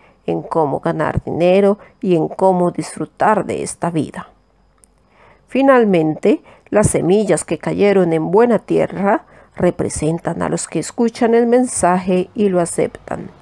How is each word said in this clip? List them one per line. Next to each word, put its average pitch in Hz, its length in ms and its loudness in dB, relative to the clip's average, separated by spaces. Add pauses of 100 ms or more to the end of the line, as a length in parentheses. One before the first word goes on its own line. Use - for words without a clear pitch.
(260)
en 165 160 -4
cómo 156 380 -2
ganar 156 420 -4
dinero 190 580 2 (200)
y 185 160 0
en 151 140 0
cómo 180 420 0
disfrutar - 760 -4
de 73 160 -6
esta - 280 -6
vida. 156 400 -6 (1200)
Finalmente, 226 920 2 (280)
las 208 180 0
semillas 175 560 0
que 165 140 -6
cayeron 180 560 2
en 160 180 -2
buena 220 280 4
tierra 175 680 -2 (320)
representan 170 840 -4
a - 60 -4
los - 220 -6
que 165 100 -4
escuchan 226 540 -2
el 233 120 4
mensaje 185 880 0
y 208 140 0
lo 180 140 2
aceptan. - 680 -6 (100)